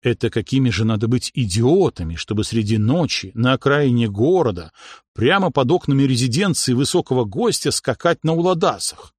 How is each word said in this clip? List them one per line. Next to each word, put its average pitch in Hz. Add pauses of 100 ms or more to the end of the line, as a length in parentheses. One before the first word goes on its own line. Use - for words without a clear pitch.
Это 117
какими 127
же 98
надо 110
быть 120
идиотами, 113
чтобы 104
среди 110
ночи 120
на 123
окраине 131
города, 107 (420)
прямо 175
под 127
окнами 143
резиденции 131
высокого 131
гостя, 156
скакать -
на 160
уладасах? 170